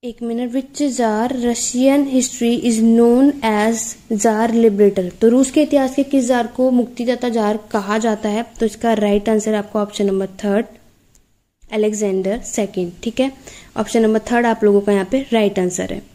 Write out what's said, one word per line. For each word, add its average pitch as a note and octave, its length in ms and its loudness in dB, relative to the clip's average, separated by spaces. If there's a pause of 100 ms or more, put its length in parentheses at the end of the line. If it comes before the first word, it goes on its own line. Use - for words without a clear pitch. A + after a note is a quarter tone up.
एक A#3+ 180 -10
मिनट, A#3 300 -6
"which C4+ 300 -4 (180)
czar A3+ 320 0
Russian C4 800 0
history A#3+ 500 0
is A3+ 160 2
known A#3+ 520 6 (120)
as A3 320 0 (360)
Tsar A3 380 0
Liberator?" G3+ 720 2
तो A3+ 80 6
रूस C4 220 4
के D#4 120 2
इतिहास C#4 320 0
के C#4 80 0
किस C4+ 240 0
जार A#3+ 200 0
को B3+ 240 0
मुक्तिदाता B3 580 -2
जार G#3+ 300 0 (140)
कहा G#3 260 -2
जाता A3 300 -2
है? A3+ 180 -4 (140)
तो A3+ 60 0
इसका A3+ 260 -2
right G#3 360 0
answer A3 260 0
आपका G#3 280 -4
option G3+ 240 -4
number F#3+ 200 -2
third, G3+ 400 -4 (1040)
Alexander G#3 680 -2
second। F#3+ 540 -6 (100)
ठीक A3+ 180 -6
है, C4 120 -2 (440)
Option A3+ 260 0
number A3 160 2
third A#3+ 280 0
आप A3+ 180 0
लोगों G3+ 160 4
का G3+ 120 0
यहाँ G3 180 0
पे C4+ 220 -2
right G#3 260 0
answer F#3 340 -4
है। G3+ 100 -10 (120)